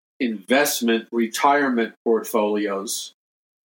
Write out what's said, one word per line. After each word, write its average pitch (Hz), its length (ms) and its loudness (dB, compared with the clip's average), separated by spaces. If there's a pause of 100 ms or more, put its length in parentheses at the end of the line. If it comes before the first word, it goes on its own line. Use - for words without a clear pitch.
(200)
investment 117 920 0
retirement 117 800 0 (100)
portfolios 104 1080 -2 (540)